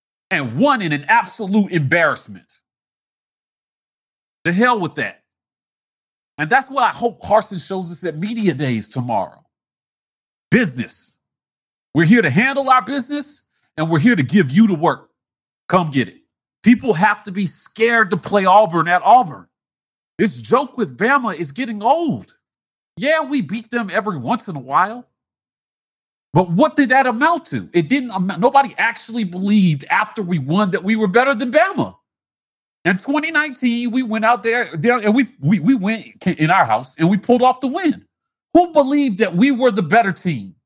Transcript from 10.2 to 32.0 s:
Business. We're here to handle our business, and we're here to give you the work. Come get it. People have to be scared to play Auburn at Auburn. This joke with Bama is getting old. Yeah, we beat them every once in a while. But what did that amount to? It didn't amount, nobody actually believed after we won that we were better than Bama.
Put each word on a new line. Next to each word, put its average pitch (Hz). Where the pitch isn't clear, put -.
Business. 156
We're 165
here 226
to 151
handle 262
our 254
business, 285
and 160
we're 165
here 220
to 156
give 139
you 202
the 196
work. 151
Come 180
get 127
it. -
People 233
have 208
to 202
be 196
scared 220
to 208
play 196
Auburn 180
at 180
Auburn. 190
This 123
joke 202
with 151
Bama 240
is 147
getting 220
old. 247
Yeah, 294
we 277
beat 190
them 233
every 202
once 151
in 170
a 139
while. 180
But 180
what 220
did 269
that 262
amount 277
to? 98
It 170
didn't 254
amount, 190
nobody 269
actually 226
believed 185
after 214
we 175
won 175
that 180
we 208
were 220
better 247
than 240
Bama. 302